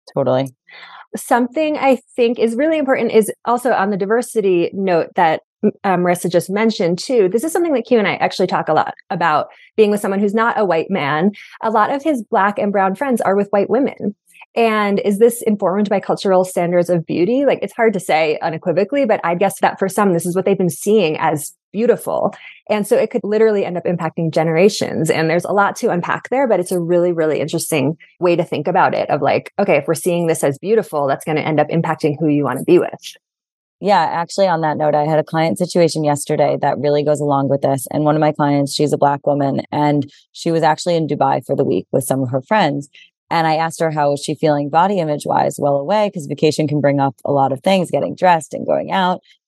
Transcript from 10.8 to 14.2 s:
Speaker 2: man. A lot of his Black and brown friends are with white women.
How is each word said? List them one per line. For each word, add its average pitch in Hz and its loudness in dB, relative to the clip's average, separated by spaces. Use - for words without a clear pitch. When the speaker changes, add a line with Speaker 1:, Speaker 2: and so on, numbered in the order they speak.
Speaker 2:
man. 156 0
A 220 -2
lot 214 2
of 277 -4
his 294 0
Black 208 0
and 208 0
brown 190 2
friends 262 -2
are 190 0
with 202 0
white 202 0
women. 226 -2